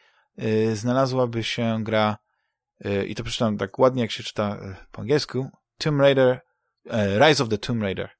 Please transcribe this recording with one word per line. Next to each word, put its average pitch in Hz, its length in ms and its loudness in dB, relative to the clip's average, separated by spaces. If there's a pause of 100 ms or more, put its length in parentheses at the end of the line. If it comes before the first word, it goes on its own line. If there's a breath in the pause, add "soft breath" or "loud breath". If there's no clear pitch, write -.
(420)
y, 110 340 0
znalazłaby 123 680 0
się 113 400 -2
gra, 107 320 2 (680)
y, 101 200 0
i - 80 -8
to - 100 -8
przeczytam 107 340 -2
tak - 200 -6
ładnie, 131 240 4
jak 107 80 -4
się - 120 -10
czyta, 104 340 -4
y, 95 200 -14 (160)
po - 100 -14
angielsku, 131 460 -2 (300)
Tomb 151 220 0
Raider, 131 400 6 (500)
e, 110 380 4
Rise 139 140 4
of 117 60 -2
the 107 100 -2
Tomb 117 240 -4
Raider. 95 380 -4